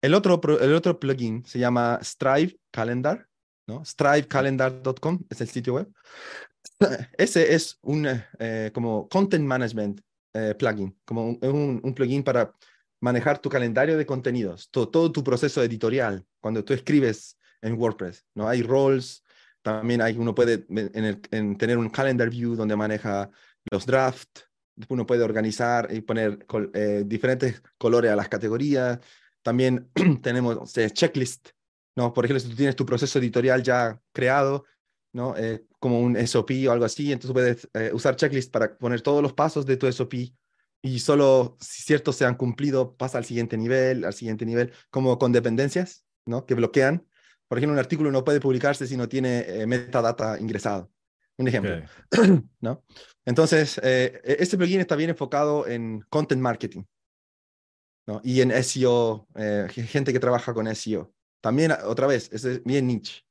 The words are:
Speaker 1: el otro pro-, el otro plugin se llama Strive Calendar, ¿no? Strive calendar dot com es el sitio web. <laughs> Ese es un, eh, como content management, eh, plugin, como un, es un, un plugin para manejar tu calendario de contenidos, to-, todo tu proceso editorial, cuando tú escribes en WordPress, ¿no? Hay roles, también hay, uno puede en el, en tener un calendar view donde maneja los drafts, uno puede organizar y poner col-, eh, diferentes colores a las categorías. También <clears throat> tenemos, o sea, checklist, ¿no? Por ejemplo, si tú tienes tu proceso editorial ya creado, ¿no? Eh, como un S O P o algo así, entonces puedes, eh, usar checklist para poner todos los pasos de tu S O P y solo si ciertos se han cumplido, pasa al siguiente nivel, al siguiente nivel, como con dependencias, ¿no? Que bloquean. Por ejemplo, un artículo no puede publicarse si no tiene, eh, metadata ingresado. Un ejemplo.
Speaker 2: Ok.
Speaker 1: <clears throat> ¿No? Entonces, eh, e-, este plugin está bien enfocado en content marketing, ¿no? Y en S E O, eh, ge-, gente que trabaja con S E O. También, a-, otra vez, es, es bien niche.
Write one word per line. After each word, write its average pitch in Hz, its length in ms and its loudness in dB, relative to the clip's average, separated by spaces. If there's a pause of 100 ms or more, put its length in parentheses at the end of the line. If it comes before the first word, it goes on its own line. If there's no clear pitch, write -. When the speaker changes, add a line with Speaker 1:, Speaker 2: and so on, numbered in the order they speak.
Speaker 1:
el 143 100 4
otro 185 280 6
pro-, 147 180 4
el 131 160 6
otro 170 240 2
plugin 123 460 -2
se - 120 -10
llama 120 460 2
Strive 143 560 0 (120)
Calendar, 127 560 -4 (400)
¿no? 123 160 -12
Strive 147 440 2
calendar 131 540 0
dot 131 180 -4
com 170 200 -2 (100)
es - 120 -10
el 117 60 -6
sitio 123 280 -4
web. 180 120 -4 (920)
<laughs> - 380 0
Ese 165 360 4
es 165 300 0
un, 147 240 -2 (320)
eh, 110 340 -4
como 113 340 -2
content 196 380 2
management, 113 560 -2 (320)
eh, 107 240 -2
plugin, 107 480 -2
como 113 240 -4
un, 120 120 -6
es 127 80 0
un, 139 340 -2
un 127 100 -4
plugin 135 300 -2
para 120 300 0 (460)
manejar 123 400 0
tu 147 100 -6
calendario 131 480 0
de 151 80 0
contenidos, 123 640 -4
to-, 127 180 -2
todo 165 240 2
tu 151 120 -4
proceso 131 400 0
editorial, 113 600 -2 (160)
cuando 110 240 -4
tú 139 100 0
escribes 131 640 0 (240)
en 113 120 -4
WordPress, 110 520 -4 (100)
¿no? 104 120 -4
Hay 120 140 0
roles, 131 600 0 (380)
también 113 400 0
hay, 113 160 2
uno 117 180 -2
puede 117 340 2
en 107 360 -4
el, 104 160 -2 (100)
en 104 260 -2
tener 117 200 0
un 113 120 -2
calendar 127 400 0
view 120 260 -4
donde 107 200 -2
maneja 104 540 -2 (420)
los 98 140 -4
drafts, 131 640 -2 (420)
uno 123 160 -4
puede 120 180 2
organizar 110 680 0
y 110 100 -6
poner 107 460 -2
col-, 104 260 -4
eh, 104 320 0
diferentes 127 560 -2 (160)
colores 117 340 2
a 104 40 2
las 104 140 -2
categorías. 123 680 -2 (440)
También 123 500 0
<clears throat> 165 300 4
tenemos, 120 340 0
o - 80 -12
sea, 110 240 0
checklist, - 600 -2 (460)
¿no? 120 180 -2
Por 120 120 2
ejemplo, 131 140 0
si 123 100 -10
tú 113 60 -12
tienes 139 200 2
tu 139 100 -2
proceso 131 340 0
editorial 127 440 2
ya 123 360 0 (140)
creado, 139 520 0 (480)
¿no? 123 240 -6
Eh, 113 280 -6 (140)
como 120 200 0
un 120 160 2
S 117 220 0
O 110 80 2
P 131 220 0
o 123 40 4
algo 120 140 2
así, 143 260 -4
entonces 127 220 -6
puedes, 123 400 0
eh, 110 200 -2
usar 127 220 0
checklist 135 360 -2
para 110 260 0
poner 120 240 -2
todos 147 200 2
los 139 120 0
pasos 151 320 0
de 131 120 0
tu 135 100 0
S 123 140 -2
O 123 60 -2
P 123 260 -8 (500)
y 131 160 -4
solo 135 600 4
si - 240 -16
ciertos 147 320 0
se 139 100 2
han 123 80 4
cumplido, 131 600 -2
pasa 127 240 -6
al 113 60 -8
siguiente 117 320 -4
nivel, 127 480 0
al 95 80 -4
siguiente 110 340 -6
nivel, 117 240 0 (180)
como 131 300 2
con 127 120 4
dependencias, 123 760 0 (200)
¿no? 120 220 -6
Que 131 80 0
bloquean. 131 500 2 (420)
Por 117 100 -2
ejemplo, 147 160 0
un 143 60 2
artículo 147 320 0
no 131 120 2
puede 147 160 2
publicarse 135 480 0
si 131 100 -6
no 123 120 -4
tiene, 127 380 -2
eh, 107 200 -4
metadata 120 720 -2
ingresado. 104 500 -4 (520)
Un 127 60 2
ejemplo. 104 280 0
Speaker 2:
Ok. 175 760 4
Speaker 1:
<clears throat> - 100 -20
¿No? 117 220 -6 (420)
Entonces, 151 580 2
eh, 127 400 2
e-, 135 160 0
este 180 180 0
plugin 180 220 2
está 175 160 0
bien 156 140 -2
enfocado 147 580 -2
en 113 420 -6
content 147 320 0
marketing, 113 420 -4 (1200)
¿no? 107 160 -8
Y 127 180 2
en 127 100 4
S 127 280 0
E 127 60 4
O, 117 500 2
eh, 104 360 -2
ge-, 117 160 -8
gente 135 260 -2
que 117 60 2
trabaja 123 340 0
con 110 140 -4
S 110 240 -6
E 104 60 -2
O. - 140 -10 (300)
También, 147 300 2
a-, 98 160 -2
otra 123 200 0
vez, 135 240 0
es, 107 140 -8
es 123 180 -4
bien 131 240 0
niche. - 440 -4